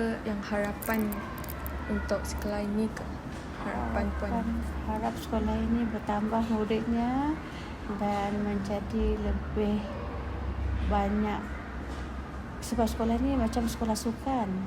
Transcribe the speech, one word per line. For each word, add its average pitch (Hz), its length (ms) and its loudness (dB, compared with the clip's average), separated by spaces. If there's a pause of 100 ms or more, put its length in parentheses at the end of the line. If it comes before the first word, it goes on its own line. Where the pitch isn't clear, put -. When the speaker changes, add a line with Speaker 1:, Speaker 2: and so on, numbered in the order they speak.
(220)
Speaker 1:
yang 214 160 -2
harapan 202 600 0 (920)
untuk 208 320 0
sekolah 208 400 -2
ini 208 320 2
ke? - 80 -6 (640)
Harapan 208 400 0 (120)
Puan? 202 120 -2
Speaker 2:
Harapan, 233 160 0 (400)
harap 220 320 0
sekolah 214 380 0
ini 226 240 2 (100)
bertambah 214 560 2
muridnya 233 880 2 (640)
dan 202 400 2
menjadi 208 680 0 (120)
lebih 208 640 2 (1040)
banyak. 208 560 2 (1200)
Sebab 226 240 4
sekolah 226 320 2
ni 269 160 4
macam 233 320 2
sekolah 220 320 0
sukan. 240 480 0 (200)